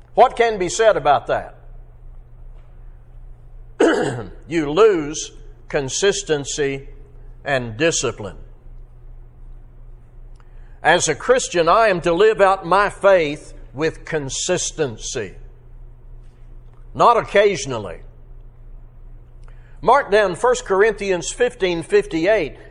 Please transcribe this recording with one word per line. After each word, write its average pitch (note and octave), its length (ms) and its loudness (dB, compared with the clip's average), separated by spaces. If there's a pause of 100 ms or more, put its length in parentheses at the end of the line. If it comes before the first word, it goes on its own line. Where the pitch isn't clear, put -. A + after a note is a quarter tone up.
(160)
what - 200 6
can A3+ 220 2
be F3+ 120 -2
said G#3 280 4
about C3+ 300 2
that? A2 280 -4 (2250)
<clears throat> B2 520 0 (160)
You D3+ 240 -2
lose D#3+ 600 2 (360)
consistency C#3 1200 -2 (560)
and A#2+ 340 -4
discipline. A#2 600 -2 (2500)
As G#3+ 280 4
a D3 60 0
Christian, F3 520 0
I G#3+ 220 6
am F#3 120 0
to F3 120 0
live G3 260 4
out F#3+ 260 4
my F#3 240 2
faith E3 640 2 (200)
with D3+ 320 -4
consistency, C3+ 1300 -6 (1600)
not G#3+ 240 4
occasionally. C#3 840 0 (1800)
Mark A#3+ 280 2
down G3 260 4
First A#3+ 300 0
Corinthians G3 640 0
fifteen F#3+ 520 -2
fifty-eight, F#3+ 720 0 (140)